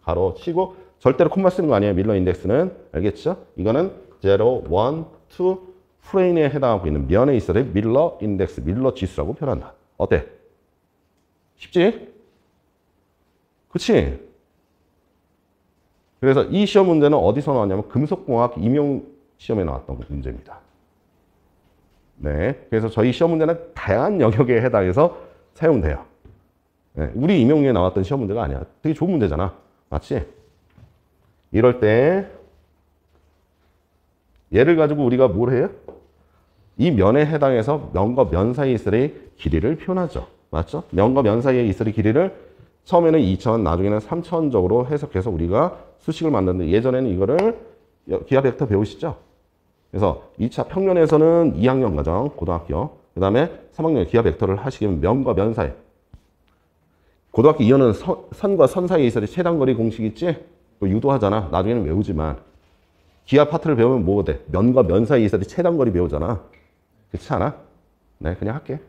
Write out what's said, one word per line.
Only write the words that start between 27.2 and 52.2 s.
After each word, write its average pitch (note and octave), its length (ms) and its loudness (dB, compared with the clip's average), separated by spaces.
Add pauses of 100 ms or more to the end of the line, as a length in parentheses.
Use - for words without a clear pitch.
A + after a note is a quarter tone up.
임용에 C#3 300 4
나왔던 F#2 320 0
시험 C#3 160 -6
문제가 A2 220 -4
아니야. C#2 220 -6 (160)
되게 D#3 140 -4
좋은 E3+ 160 -4
문제잖아. F#2+ 440 -2 (360)
맞지? G2 340 -6 (1300)
이럴 B2 280 2
때 C#3 460 2 (2250)
얘를 C#3+ 220 6
가지고 D3 280 0
우리가 B2+ 240 4
뭘 A2+ 240 0
해요? C3+ 180 0 (1080)
이 D#3+ 140 2
면에 A#2 340 4
해당해서 C#3+ 680 -2
면과 A2+ 340 0
면 F#2+ 280 0
사이에 C3+ 180 -2
있을 A#2 640 -2
길이를 E2 400 -2
표현하죠. F3+ 500 -6 (240)
맞죠? A2 400 -6
면과 B2 320 2
면 A2+ 200 2
사이에 B2+ 240 2
있을 G#2+ 260 -2
길이를 A2+ 420 0 (500)
처음에는 E3 360 2
이천, A2 440 0
나중에는 F#2+ 360 0
삼천적으로 B2+ 840 -2
해석해서 C3+ 440 -6
우리가 F#2+ 480 -2 (200)
수식을 D#3+ 320 -4
만드는데 F#2 380 0
예전에는 B2+ 420 0
이거를 C#3+ 480 0 (520)
여-, F#2+ 100 -2
기하 C3+ 220 2
벡터 C3+ 240 -2
배우시죠? G#2+ 500 -2 (720)
그래서 F#2 340 -2 (140)
이 A2+ 120 -2
차 - 140 -6
평면에서는 E3 920 2
이 G2+ 100 0
학년 B2+ 300 0
과정, F2 400 -2